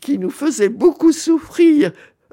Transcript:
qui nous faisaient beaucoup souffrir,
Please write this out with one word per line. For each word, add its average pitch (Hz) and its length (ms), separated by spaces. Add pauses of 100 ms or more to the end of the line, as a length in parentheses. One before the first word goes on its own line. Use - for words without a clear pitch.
qui - 160
nous 185 140
faisaient 240 380
beaucoup 320 420
souffrir, 311 800 (420)